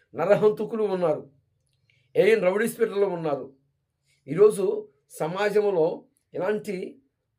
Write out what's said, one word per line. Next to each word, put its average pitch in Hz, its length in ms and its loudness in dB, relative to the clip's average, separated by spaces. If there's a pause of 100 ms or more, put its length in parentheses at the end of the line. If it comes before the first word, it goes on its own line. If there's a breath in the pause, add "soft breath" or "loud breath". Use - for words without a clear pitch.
(140)
నరహంతకులు 208 680 0
ఉన్నారు, 180 480 -2 (840)
ఏఎన్ 202 260 4
రౌడీస్పేటలో 202 680 0
ఉన్నారు. 156 440 -6 (760)
ఈరోజు 190 600 2 (320)
సమాజంలో 196 840 0 (300)
ఎలాంటి 190 640 -6 (400)